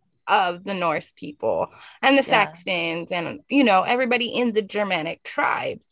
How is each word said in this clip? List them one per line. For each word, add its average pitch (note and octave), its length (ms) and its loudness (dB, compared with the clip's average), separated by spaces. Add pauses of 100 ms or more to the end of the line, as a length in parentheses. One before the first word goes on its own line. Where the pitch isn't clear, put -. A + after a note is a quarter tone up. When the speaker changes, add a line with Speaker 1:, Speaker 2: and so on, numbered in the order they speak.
(260)
Speaker 1:
of F3+ 380 0
the G3 80 -6
Norse E3+ 420 -2
people A2 520 -4 (340)
and C#4 160 6
the C4+ 60 4
Speaker 2:
Yeah. - 80 -2
Speaker 1:
Saxons E3+ 840 -2
and, E3 280 -6 (100)
you C#4 140 4
know, F#3+ 180 6
everybody A#3+ 460 0
in A#3 240 -2
the G#3+ 100 0
Germanic F#3+ 600 -4
tribes. - 680 -2